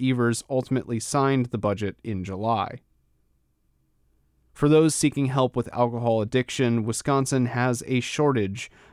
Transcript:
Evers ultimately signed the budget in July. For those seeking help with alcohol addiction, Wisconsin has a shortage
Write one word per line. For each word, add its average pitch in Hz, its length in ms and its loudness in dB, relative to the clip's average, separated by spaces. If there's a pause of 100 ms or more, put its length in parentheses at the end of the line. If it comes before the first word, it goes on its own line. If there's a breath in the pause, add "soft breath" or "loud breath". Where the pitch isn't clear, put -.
Evers 123 480 2
ultimately 127 520 -2
signed 135 460 0
the 120 100 -4
budget 104 440 -2
in 98 220 -6
July. 98 560 -4 (1700)
For 147 160 2
those 156 260 6
seeking 143 300 0
help 131 320 0
with 113 160 -2
alcohol 117 480 2
addiction, 117 640 0
Wisconsin 135 600 0
has 123 400 -2
a 127 120 0
shortage 117 720 -2 (220 soft breath)